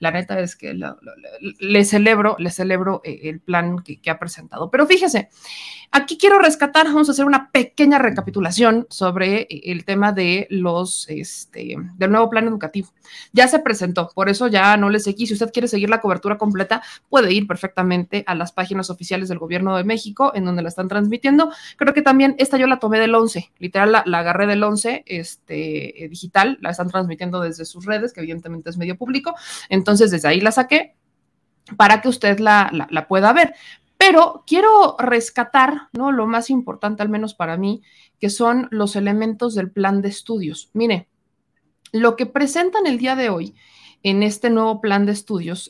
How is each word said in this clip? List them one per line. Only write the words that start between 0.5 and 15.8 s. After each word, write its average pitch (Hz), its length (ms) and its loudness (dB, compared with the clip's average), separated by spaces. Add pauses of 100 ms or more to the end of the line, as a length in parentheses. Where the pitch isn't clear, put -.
que - 200 -14
lo, 76 260 -12
lo, - 160 -20
le, - 440 -18
le 202 260 4
celebro, 208 520 2
le 170 120 -4
celebro, 185 540 -2
eh, 151 200 -12
el 156 160 -12
plan 175 420 -4
que, - 200 -18
que 165 80 -6
ha 160 80 -4
presentado. 165 520 -12
Pero 294 160 4
fíjese, 320 440 2 (600)
aquí 277 280 0
quiero 403 200 6
rescatar, 311 480 4
vamos 302 220 2
a 277 40 0
hacer 277 120 2
una 277 260 0
pequeña 285 480 2
recapitulación 220 920 0
sobre, 190 520 -2
eh, - 220 -14
el 175 200 -8
tema 202 280 0
de 190 380 -2
los, 180 580 -4
este, - 680 -14 (200)
del 190 160 0
nuevo 226 180 2
plan 226 160 0
educativo. 208 460 -8 (400)
Ya 247 160 6
se 311 100 2
presentó, 180 560 -2
por 190 140 0
eso 202 180 0
ya 208 300 4
no 202 120 2
le 208 120 0
seguí. 208 260 -4
Si 220 60 -4
usted 226 200 -4
quiere 240 140 -2
seguir 202 240 -2